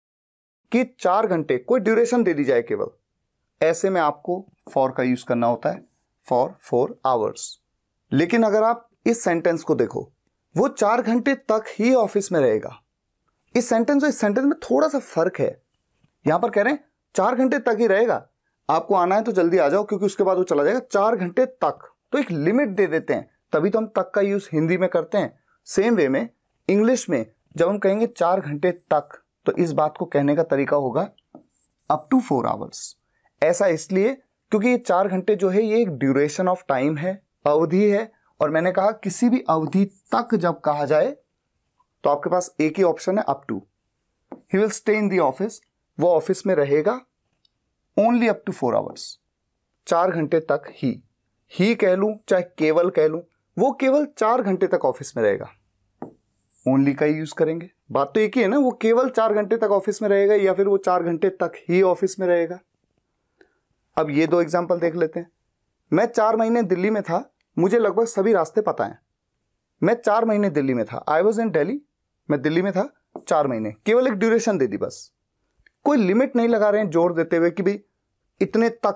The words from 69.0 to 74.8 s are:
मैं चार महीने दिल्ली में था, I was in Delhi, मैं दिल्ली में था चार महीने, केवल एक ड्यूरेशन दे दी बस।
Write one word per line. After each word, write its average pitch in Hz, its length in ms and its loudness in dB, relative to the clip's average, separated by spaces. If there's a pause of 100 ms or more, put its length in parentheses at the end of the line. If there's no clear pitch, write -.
मैं 190 100 2
चार 226 320 0
महीने 208 240 0
दिल्ली 139 240 0
में 117 120 -2
था, - 200 -12
I 160 160 2
was 214 120 2
in 226 140 -2
Delhi, 165 300 -2 (520)
मैं 143 120 -2
दिल्ली 156 200 0
में 190 120 -2
था 202 200 -4 (340)
चार 151 200 2
महीने, 110 240 -4
केवल 240 360 2
एक 247 60 0
ड्यूरेशन 226 440 0
दे 135 100 -2
दी 101 100 -8
बस। - 340 -10 (720)